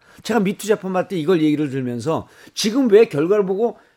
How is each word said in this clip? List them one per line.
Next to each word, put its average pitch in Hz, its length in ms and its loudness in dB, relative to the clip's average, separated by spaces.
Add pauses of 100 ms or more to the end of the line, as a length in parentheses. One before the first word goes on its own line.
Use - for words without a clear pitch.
(240)
제가 240 160 0
미투 196 280 -2
재판 202 260 -2
받을 180 160 -2
때 196 80 -6
이걸 160 240 0
얘기를 147 280 0
들으면서 127 580 -6 (260)
지금 233 380 0
왜 220 140 8
결과를 185 400 0
보고 196 320 -2 (200)